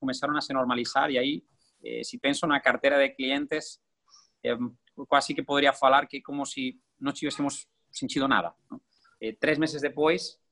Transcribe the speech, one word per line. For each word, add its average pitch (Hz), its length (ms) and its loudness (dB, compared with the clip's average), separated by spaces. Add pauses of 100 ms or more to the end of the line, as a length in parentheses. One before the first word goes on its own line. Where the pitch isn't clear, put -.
começaram 139 360 -2
a 147 40 0
se 143 120 -8
normalizar 127 580 0
e 127 80 2
aí, 139 260 0 (400)
eh, 117 180 -8
se - 160 -10
penso 143 300 0
na 143 120 4
carteira 143 380 4
de 135 160 4
clientes, 143 680 -4 (640)
eh, 120 140 0 (500)
quase 143 280 2
que 139 100 -4
poderia 139 280 2
falar 139 360 4
que - 80 -12
é 131 40 -10
como 143 240 -6
se 131 360 -6 (180)
não 139 140 -4
tivéssemos 143 560 -4 (240)
sentido 135 340 -2
nada, 92 260 2 (160)
não? - 120 -16 (400)
Eh, 113 180 -6
três 151 200 2
meses 151 220 -2
depois 151 600 0 (120)